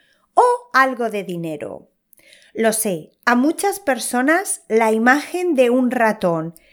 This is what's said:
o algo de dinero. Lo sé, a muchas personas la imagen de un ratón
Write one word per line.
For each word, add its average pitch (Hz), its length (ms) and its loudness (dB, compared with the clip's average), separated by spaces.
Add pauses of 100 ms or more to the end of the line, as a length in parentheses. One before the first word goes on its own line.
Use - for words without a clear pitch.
(360)
o 427 80 6 (280)
algo 254 380 0
de 202 140 -6
dinero. 165 640 -10 (640)
Lo 220 200 0
sé, 185 360 -6 (160)
a 240 80 4
muchas 330 460 0
personas 269 880 -2
la 220 240 2
imagen 285 640 0
de 247 160 4
un 247 180 2
ratón 196 640 -2 (200)